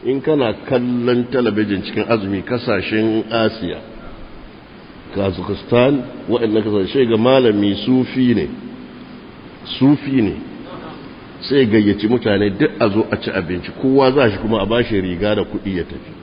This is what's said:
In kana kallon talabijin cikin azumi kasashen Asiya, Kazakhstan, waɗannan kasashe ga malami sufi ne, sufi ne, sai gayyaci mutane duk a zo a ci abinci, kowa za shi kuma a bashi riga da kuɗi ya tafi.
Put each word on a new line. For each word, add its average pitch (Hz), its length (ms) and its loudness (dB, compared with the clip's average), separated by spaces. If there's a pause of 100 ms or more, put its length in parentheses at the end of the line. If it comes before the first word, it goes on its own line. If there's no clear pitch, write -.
In 135 160 0
kana 147 260 2 (180)
kallon 123 540 2 (120)
talabijin 107 520 0
cikin 107 240 -4
azumi 98 340 0
kasashen 110 680 -2 (240)
Asiya, 107 480 -2 (1300)
Kazakhstan, 98 800 0 (340)
waɗannan 110 360 2
kasashe 104 420 0
ga 113 120 2
malami 110 580 4
sufi 127 600 2
ne, 85 100 0 (1200)
sufi 139 560 2
ne, 92 120 2 (1080)
sai 135 260 4
gayyaci 104 400 4
mutane 107 420 2
duk 123 260 0
a 117 140 2
zo 104 120 2 (100)
a - 60 -2
ci - 120 -6
abinci, 87 420 -4
kowa 135 400 4
za 139 180 4
shi 98 80 -4
kuma 110 240 0
a 98 40 0
bashi 117 360 0
riga 92 340 -2
da 98 80 0
kuɗi 98 320 -6
ya 85 80 -4
tafi. 69 400 -12